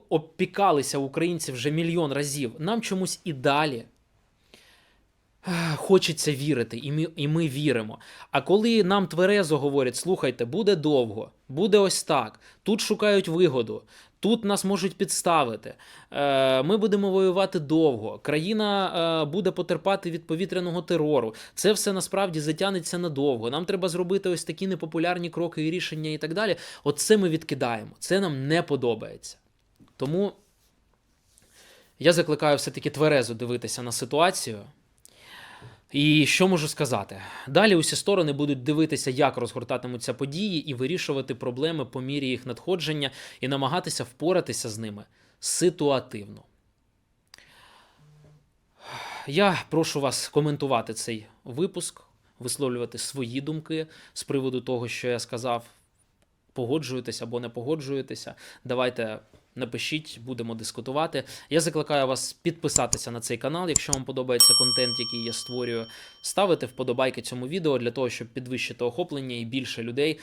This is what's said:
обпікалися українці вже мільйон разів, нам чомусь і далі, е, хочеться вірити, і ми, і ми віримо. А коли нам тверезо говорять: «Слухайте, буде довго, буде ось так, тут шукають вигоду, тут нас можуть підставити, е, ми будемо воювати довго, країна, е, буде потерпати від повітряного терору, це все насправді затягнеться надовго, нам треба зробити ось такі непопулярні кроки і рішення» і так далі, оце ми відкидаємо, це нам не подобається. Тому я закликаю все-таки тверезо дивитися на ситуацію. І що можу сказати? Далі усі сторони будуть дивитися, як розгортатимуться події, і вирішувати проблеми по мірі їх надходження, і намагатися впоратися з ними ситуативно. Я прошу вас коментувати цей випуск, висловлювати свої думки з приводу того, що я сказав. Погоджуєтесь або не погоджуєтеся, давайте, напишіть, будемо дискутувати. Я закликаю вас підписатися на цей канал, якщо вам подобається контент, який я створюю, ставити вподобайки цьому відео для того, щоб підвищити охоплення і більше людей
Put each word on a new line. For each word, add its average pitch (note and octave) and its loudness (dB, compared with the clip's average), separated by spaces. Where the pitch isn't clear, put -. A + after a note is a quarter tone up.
обпікалися E3 0
українці D#3 -2
вже B2+ -2
мільйон E3 0
разів, C#3 -2
нам G#3 -2
чомусь F#3+ -2
і E3+ -4
далі, C#3 2
е, E3+ 0
хочеться E3+ 4
вірити, C3 0
і C#3 -6
ми, D#3 0
і D3 -2
ми D#3+ 2
віримо. B2 -2
А C#3+ 0
коли G#3+ 4
нам G3 2
тверезо F3 4
говорять: C3+ 2
«Слухайте, D#3+ 0
буде F#3+ 2
довго, B2+ 2
буде F#3 4
ось G3 2
так, B2+ 0
тут G#3+ 0
шукають G3+ 4
вигоду, C3 2
тут A3+ 2
нас G3+ 0
можуть F#3+ 0
підставити, C#3+ 0
е, C3+ 4
ми F3+ 4
будемо G3+ 2
воювати F#3+ 2
довго, C3+ 2
країна, F3 0
е, - 0
буде F3 0
потерпати F3+ -2
від D#3+ -8
повітряного F3 -2
терору, D3+ 2
це G3+ 4
все G3+ 0
насправді F#3+ -2
затягнеться F3 -2
надовго, C#3 0
нам D#3 -4
треба F3+ 0
зробити F#3 0
ось F3 -2
такі F3 -6
непопулярні E3+ -2
кроки E3 -2
і D#3+ 0
рішення» D#3+ -4
і D#3 -4
так D#3 -6
далі, G3+ 0
оце C#3+ 4
ми F#3+ 4
відкидаємо, B2+ -2
це F#3 0
нам C#3+ -2
не E3+ 4
подобається. A#2 -2
Тому E3+ 0
я D3+ 8
закликаю D3+ 4
все-таки C3+ -4
тверезо C#3 4
дивитися A#2+ -6
на A#2+ -8
ситуацію. C#3 0
І D3 6
що F#3 6
можу D#3 2
сказати? G#2 -2
Далі F#3 8
усі D3+ 2
сторони F3+ 2
будуть C#3 0
дивитися, D3+ 2
як C3 4
розгортатимуться B2 -4
події, D#3 -2
і C3+ -4
вирішувати C3+ -2
проблеми C3 -2
по C3 -8
мірі C3+ -2
їх B2+ -4
надходження, D3 -4
і B2+ -2
намагатися C#3+ -2
впоратися E3 -2
з G#2+ -8
ними G#2 -10
ситуативно. B2+ 0
Я E3+ 4
прошу D#3 2
вас C3+ -2
коментувати C#3 0
цей A2 -6
випуск, - -6
висловлювати B2 -4
свої B2+ -6
думки D#3 -6
з - -10
приводу C3 -2
того, A#2+ -4
що B2 -6
я A#2+ 0
сказав. A#2 -4
Погоджуєтесь B2+ -4
або A#2+ -6
не A#2+ -8
погоджуєтеся, C3+ -6
давайте, B2 -2
напишіть, B2+ -6
будемо A#2 -6
дискутувати. C3 -4
Я D#3 -2
закликаю D3+ 0
вас B2+ -2
підписатися - 0
на A#2 -8
цей A#2 -4
канал, E3 -4
якщо D3 0
вам C3+ 0
подобається B2+ 4
контент, A#2+ 2
який A#2 -6
я A#2 -6
створюю, A#2+ -6
ставити F3+ 0
вподобайки B2+ -2
цьому B2 -8
відео D3+ 0
для A#2+ -2
того, B2 -2
щоб A#2 -10
підвищити B2 -6
охоплення C3+ -4
і A#2 -6
більше B2 -4
людей C#3+ 0